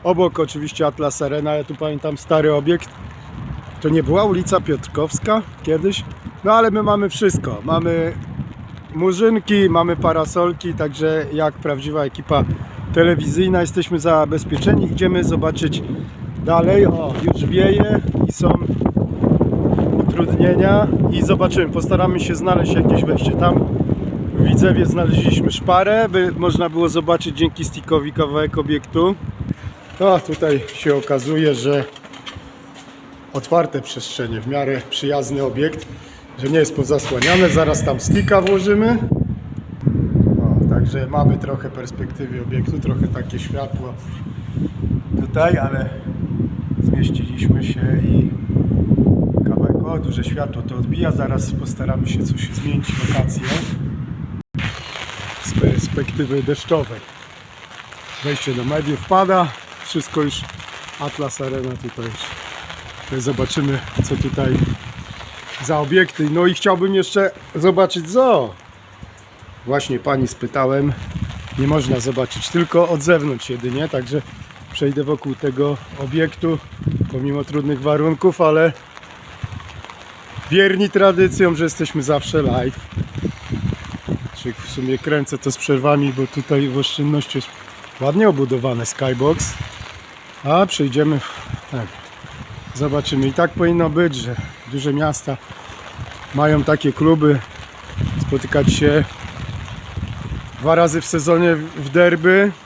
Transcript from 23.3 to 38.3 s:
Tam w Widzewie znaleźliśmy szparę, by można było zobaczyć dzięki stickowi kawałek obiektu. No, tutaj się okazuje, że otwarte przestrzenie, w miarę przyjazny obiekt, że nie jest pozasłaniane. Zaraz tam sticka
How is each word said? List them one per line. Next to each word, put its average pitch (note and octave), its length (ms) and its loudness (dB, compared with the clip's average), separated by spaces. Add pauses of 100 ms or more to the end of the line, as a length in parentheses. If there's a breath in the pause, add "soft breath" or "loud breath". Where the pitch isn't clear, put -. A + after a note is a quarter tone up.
Tam - 360 2 (680)
w - 100 2
Widzewie F#3 420 4
znaleźliśmy - 640 2
szparę, G3+ 580 4
by F3+ 280 2
można E3+ 320 2
było E3 200 2
zobaczyć E3 480 0
dzięki D#3+ 280 0
stickowi D3 480 -2
kawałek D3+ 440 0
obiektu. D#3 580 0 (840 loud breath)
No, F#3 200 4
tutaj D3+ 440 0 (100)
się D3 220 0
okazuje, C#3+ 600 0
że C3+ 280 0 (1500)
otwarte D#3 480 0
przestrzenie, A#2 600 -8
w A2+ 60 -8
miarę C3+ 420 -2
przyjazny C#3+ 540 -2
obiekt, C3+ 440 -2 (520 loud breath)
że C3+ 100 -2
nie D#3+ 100 4
jest D3+ 160 2
pozasłaniane. C#3+ 760 4
Zaraz D3+ 340 2
tam C3 160 0
sticka G3 420 4